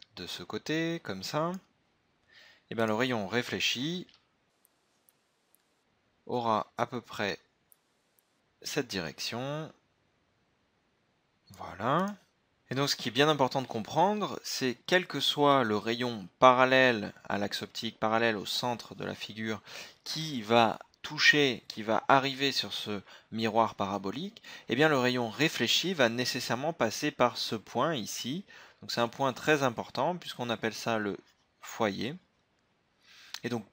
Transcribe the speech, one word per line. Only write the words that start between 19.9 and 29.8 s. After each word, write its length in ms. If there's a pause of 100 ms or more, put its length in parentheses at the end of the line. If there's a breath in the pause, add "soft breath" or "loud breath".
qui 400
va 340 (240)
toucher, 640
qui 140
va 260
arriver 440
sur 200
ce 300 (300 loud breath)
miroir 420
parabolique, 720 (260 loud breath)
eh 60
bien 120
le 120
rayon 320
réfléchi 640
va 140
nécessairement 640
passer 360
par 280
ce 180
point 400
ici. 500 (340 loud breath)
Donc 120
c'est 100
un 60
point 260
très 300
important 520